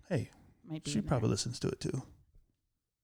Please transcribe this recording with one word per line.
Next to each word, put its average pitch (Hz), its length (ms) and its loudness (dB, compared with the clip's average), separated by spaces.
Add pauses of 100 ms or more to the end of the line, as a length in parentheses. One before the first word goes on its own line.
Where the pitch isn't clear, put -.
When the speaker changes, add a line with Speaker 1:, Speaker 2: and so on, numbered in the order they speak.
Speaker 1:
Hey, 135 220 0 (340)
Speaker 2:
might 160 200 -8
be 147 80 -4
Speaker 1:
she 214 60 2
Speaker 2:
in 202 60 2
Speaker 1:
probably 135 220 4
Speaker 2:
there. 117 60 4
Speaker 1:
listens - 280 -2
to - 80 0
it - 120 -4
too. - 220 -2 (1000)